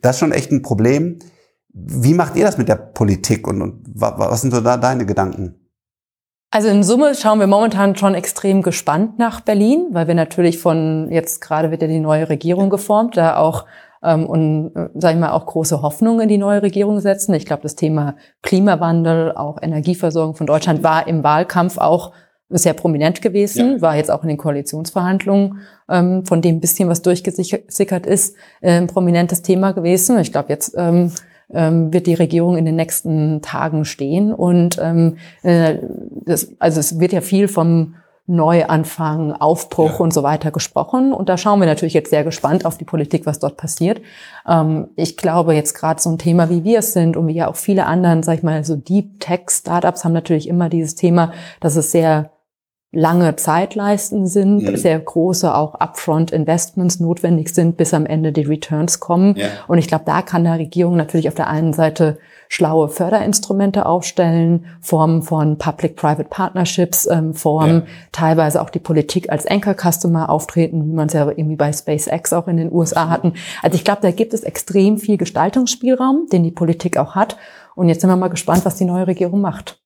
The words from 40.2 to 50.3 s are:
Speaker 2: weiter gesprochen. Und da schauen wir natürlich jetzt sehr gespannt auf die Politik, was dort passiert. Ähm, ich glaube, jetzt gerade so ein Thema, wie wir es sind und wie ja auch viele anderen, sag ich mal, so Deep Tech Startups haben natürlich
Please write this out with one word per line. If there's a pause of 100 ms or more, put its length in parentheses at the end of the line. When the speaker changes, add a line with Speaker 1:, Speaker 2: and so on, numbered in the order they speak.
Speaker 2:
weiter
gesprochen.
Und
da
schauen
wir
natürlich
jetzt
sehr
gespannt
auf
die
Politik,
was
dort
passiert. (480)
Ähm,
ich
glaube,
jetzt
gerade
so
ein
Thema,
wie
wir
es
sind
und
wie
ja
auch
viele
anderen,
sag
ich
mal,
so
Deep
Tech
Startups
haben
natürlich